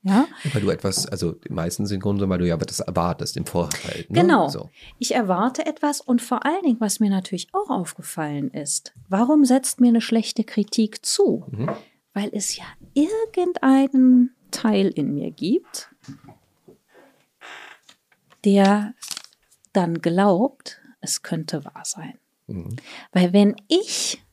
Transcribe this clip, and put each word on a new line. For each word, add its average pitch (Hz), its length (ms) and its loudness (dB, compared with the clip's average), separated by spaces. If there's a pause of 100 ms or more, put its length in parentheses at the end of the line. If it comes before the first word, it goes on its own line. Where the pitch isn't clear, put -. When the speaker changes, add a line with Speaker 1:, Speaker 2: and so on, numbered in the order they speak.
Speaker 1:
Ja? 196 240 4 (260)
Speaker 2:
Weil 104 80 0
du 98 100 0
etwas, 92 360 -2
also 87 260 -4
die - 200 -14
meisten 87 340 -4
sind 98 140 -2
Grunde, 101 280 0
weil 92 100 0
du 87 80 2
ja 85 100 0
etwas - 240 -6
erwartest 87 580 -4
im 82 80 -6
Vorfeld, - 640 -6
ne? 104 100 2
Speaker 1:
Genau. 233 300 4
Speaker 2:
So. - 180 -12 (300)
Speaker 1:
Ich - 160 -4
erwarte 226 500 0
etwas 302 380 -4
und 240 180 0
vor - 240 -4
allen 349 180 0
Dingen, 247 180 0
was 208 200 -2
mir 208 80 4
natürlich 185 460 -4
auch 392 160 -2
aufgefallen 151 800 -6
ist, - 420 -8 (160)
warum 247 380 4
setzt 262 340 0
mir 240 80 8
eine 226 140 4
schlechte 226 420 -2
Kritik - 600 -2
zu? - 440 2
Speaker 2:
Mhm. 131 200 -4 (420)
Speaker 1:
Weil 202 200 -4
es - 240 -6
ja - 80 -16 (280)
irgendeinen 277 1400 4 (160)
Teil 202 380 2
in 143 260 -2
mir - 160 -6
gibt, - 580 -4 (2500)
der 202 480 4 (800)
dann 165 280 0
glaubt, 190 800 0 (200)
es - 220 -6
könnte 156 420 -6
wahr - 200 -18
sein. - 340 -12 (280)
Speaker 2:
Mhm. 98 300 -10 (360)
Speaker 1:
Weil 180 200 4
wenn 202 240 6 (120)
ich - 540 -2 (100)